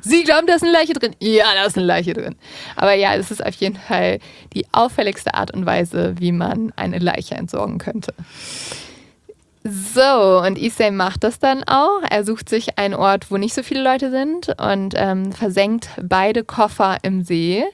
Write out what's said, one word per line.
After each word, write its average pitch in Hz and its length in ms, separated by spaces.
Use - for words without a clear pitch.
Sie 320 240
glauben, 311 220
da 359 80
ist 330 80
eine 339 100
Leiche 330 200
drin? 240 280
Ja, 214 340
da 196 100
ist 208 120
eine 185 100
Leiche 170 280
drin. - 220
Aber 202 180
ja, 196 200
es 196 160
ist 214 140
auf 202 100
jeden 190 220
Fall 185 420
die 196 180
auffälligste 226 640
Art - 180
und 185 140
Weise, 175 520
wie 175 140
man 175 440
eine 180 220
Leiche - 360
entsorgen - 440
könnte. - 360
So, 202 760
und 190 180
Issei 220 320
macht 190 340
das 220 160
dann 269 240
auch. 339 440
Er 208 160
sucht 214 240
sich - 300
einen 202 160
Ort, 196 360
wo 196 60
nicht 202 180
so 269 80
viele 269 200
Leute 262 280
sind 294 380
und, 196 360
ähm, 190 360
versenkt 202 580
beide 196 420
Koffer 208 580
im 190 200
See. 175 520